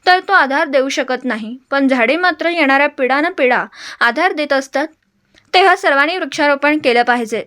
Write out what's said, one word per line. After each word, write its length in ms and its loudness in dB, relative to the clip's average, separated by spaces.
तर 140 4
तो 120 -6
आधार 360 2
देऊ 200 0
शकत 360 -4
नाही, 320 -8
पण 180 2
झाडे 280 2
मात्र 320 -2
येणाऱ्या 400 2
पिढ्यानपिढ्या 800 0
आधार 320 0
देत 200 -4
असतात, 340 -2
तेव्हा 220 4
सर्वांनी 400 0
वृक्षारोपण 600 0
केलं 240 2
पाहिजे." 440 -2